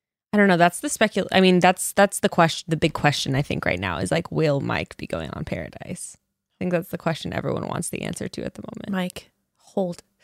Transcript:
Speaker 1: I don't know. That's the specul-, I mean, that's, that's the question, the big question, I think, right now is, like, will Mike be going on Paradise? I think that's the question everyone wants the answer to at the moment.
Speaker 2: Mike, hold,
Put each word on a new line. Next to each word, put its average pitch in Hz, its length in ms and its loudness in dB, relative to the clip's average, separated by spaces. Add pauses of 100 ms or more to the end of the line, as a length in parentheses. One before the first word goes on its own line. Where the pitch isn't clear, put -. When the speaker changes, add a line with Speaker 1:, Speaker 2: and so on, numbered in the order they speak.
(340)
Speaker 1:
I 208 40 2
don't 202 120 8
know. 175 80 6
That's 175 240 4
the 294 80 -4
specul-, 208 420 0
I 190 80 6
mean, 185 200 8
that's, 180 340 4
that's 196 260 4
the 208 80 2
question, - 420 2
the 160 60 0
big 151 180 2
question, 139 400 0
I 135 80 0
think, - 240 -4
right 90 140 0
now 92 200 -4
is, - 120 -4
like, 165 180 -2
will 151 300 0
Mike - 380 -4
be - 100 -10
going 80 240 -6
on - 140 -10
Paradise? - 720 -10
I - 400 -20
think 180 140 -4
that's 175 160 -4
the 165 80 -8
question - 360 -6
everyone - 340 -4
wants - 220 -6
the - 120 -8
answer - 260 -6
to - 160 -10
at - 120 -10
the - 80 -16
moment. - 280 -12
Speaker 2:
Mike, 180 400 -6 (240)
hold, - 480 -6 (200)